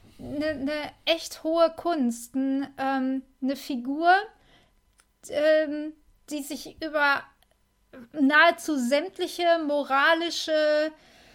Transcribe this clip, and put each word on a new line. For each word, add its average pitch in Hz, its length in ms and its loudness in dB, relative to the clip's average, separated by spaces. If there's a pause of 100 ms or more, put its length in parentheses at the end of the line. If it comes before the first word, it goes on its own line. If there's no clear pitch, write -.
(200)
'ne, 294 440 -6
'ne 285 100 -4 (320)
echt - 380 -4
hohe 330 320 2
Kunst, 277 600 -4
'n, 269 320 -2 (100)
ähm, 262 460 -2 (180)
'ne 269 140 -2
Figur, 277 560 -2 (1160)
ähm, 311 640 0 (360)
die 302 140 -6
sich - 400 -12
über 294 400 0 (960)
nahezu 311 580 4
sämtliche 339 880 0
moralische, 302 1300 2 (440)